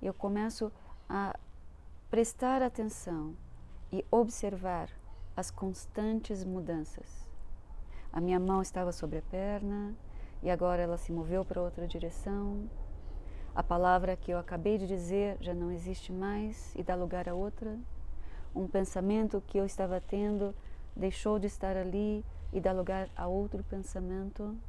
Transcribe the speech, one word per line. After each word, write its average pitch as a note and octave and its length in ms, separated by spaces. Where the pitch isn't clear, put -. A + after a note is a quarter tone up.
Eu F#3+ 120
começo G#3+ 580
a G3 280
prestar B3+ 520
atenção F#3 760
e G3 180
observar G3 800
as F#3 160
constantes G#3 920
mudanças. E3+ 840
A E3 80
minha F3+ 180
mão F#3 220
estava F#3 320
sobre D#3 260
a - 40
perna G3+ 680
e F3 80
agora F3+ 320
ela E3+ 160
se - 140
moveu E3+ 320
para F3+ 180
outra F3 240
direção. G3+ 840
A - 80
palavra F3+ 540
que - 160
eu F3 60
acabei F3 400
de F#3+ 100
dizer F#3+ 540
já F3+ 120
não F3 180
existe F3 420
mais G#3 600
e - 80
dá F3+ 140
lugar F3+ 320
a - 60
outra. G#3+ 440
Um F#3+ 100
pensamento G3 800
que - 120
eu G3 80
estava F#3 340
tendo G3+ 560
deixou G#3+ 420
de G3+ 100
estar F#3+ 280
ali G#3 480
e F#3 80
dá F#3+ 100
lugar F#3 460
a F3 100
outro G3 380
pensamento. F#3+ 920